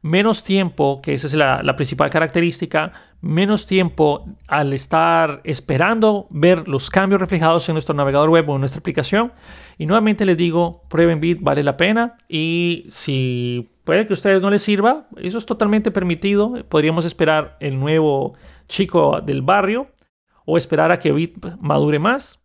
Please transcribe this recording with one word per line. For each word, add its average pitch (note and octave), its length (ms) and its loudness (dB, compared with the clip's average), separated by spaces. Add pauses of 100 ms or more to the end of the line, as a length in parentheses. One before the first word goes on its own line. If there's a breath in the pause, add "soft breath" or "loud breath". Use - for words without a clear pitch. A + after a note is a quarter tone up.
menos G3+ 420 0
tiempo, D#3+ 580 0
que C#3+ 120 -4
esa C#3 140 -4
es C3+ 60 -4
la, C#3 300 2
la C3+ 140 0
principal C#3 320 -2
característica, D#3+ 800 -2 (300 loud breath)
menos G3 460 0
tiempo E3 580 0 (220)
al C#3+ 260 0
estar D#3+ 720 0
esperando G3+ 880 0
ver D#3+ 360 2
los C#3 220 -4
cambios F#3+ 320 2
reflejados E3+ 480 0
en D#3+ 60 -2
nuestro D#3 200 -4
navegador C#3+ 360 2
web D#3+ 180 4
o C#3 60 -2
en C3+ 60 -2
nuestra C#3 180 -4
aplicación. G3 520 -2 (460 loud breath)
Y D#3+ 80 -6
nuevamente G#3+ 400 2
les F3+ 100 4
digo, E3+ 540 0
prueben E3 320 2
Bit, E3 200 0
vale C#3+ 220 0
la C#3 140 0
pena. A3 400 0 (100)
Y E3 600 -2
si B2 800 -4 (140)
puede G3 240 0
que G#3 60 -2
a - 20 0
ustedes F#3+ 260 2
no G3 80 0
les G3+ 140 2
sirva, A3 440 0 (100)
eso F#3 200 -6
es A3 80 -8
totalmente G#3+ 460 0
permitido. G3+ 600 0 (140)
Podríamos D#3+ 380 0
esperar D#3 540 0
el C3+ 200 -6
nuevo D3 540 0 (340 soft breath)
chico D3+ 540 0
del C#3 220 -4
barrio G3+ 440 0 (580)
o E3 120 0
esperar D#3+ 340 2
a - 80 2
que D3+ 120 0
Bit E3 340 -4 (140)
madure D3 400 0
más. A#3+ 460 -4